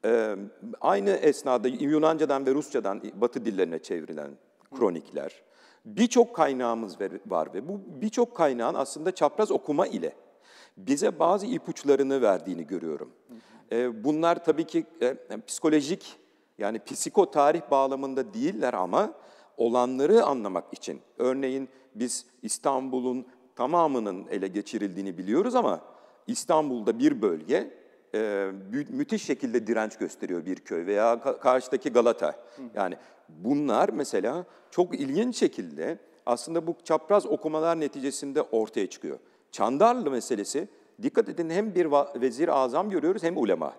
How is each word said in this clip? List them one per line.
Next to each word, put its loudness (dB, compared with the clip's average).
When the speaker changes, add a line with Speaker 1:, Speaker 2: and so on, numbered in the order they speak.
Speaker 1:
e, 2
aynı 2
esnada 2
Yunancadan 2
ve 4
Rusçadan -2
Batı 0
dillerine 0
çevrilen -8
kronikler, -2
birçok 2
kaynağımız 0
ve-, -6
var 0
ve -8
bu -8
birçok -2
kaynağın 2
aslında -4
çapraz 2
okuma 0
ile -4
bize 0
bazı 4
ipuçlarını 2
verdiğini 2
görüyorum. -6
Speaker 2:
Hı -12
hı. 2
Speaker 1:
E, -2
bunlar 2
tabii 2
ki, -2
e, 2
psikolojik, 0
yani -4
psikotarih 2
bağlamında 0
değiller -2
ama 0
olanları 4
anlamak -2
için. -10
Örneğin -2
biz -6
İstanbul'un -2
tamamının 0
ele -2
geçirildiğini -4
biliyoruz 0
ama 2
İstanbul'da 0
bir 4
bölge, 0
e, 2
mü-, -4
müthiş -4
şekilde -2
direnç -2
gösteriyor -6
bir -4
köy -6
veya 4
ka-, -4
karşıdaki 0
Galata. 4
Speaker 2:
Hı. -16
Speaker 1:
Yani -4
bunlar 2
mesela -2
çok 0
ilginç -2
şekilde -2
aslında -2
bu -4
çapraz 2
okumalar 0
neticesinde -4
ortaya -2
çıkıyor. -10
Çandarlı 2
meselesi, -4
dikkat 0
edin, -4
hem -2
bir 4
va-, 2
vezir 0
azam 2
görüyoruz 0
hem -2
ulema. 0